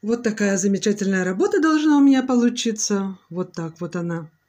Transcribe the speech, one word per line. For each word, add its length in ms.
Вот 200
такая 360
замечательная 680
работа 360
должна 360
у 40
меня 220
получиться. 960
Вот 220
так 280
вот 160
она 340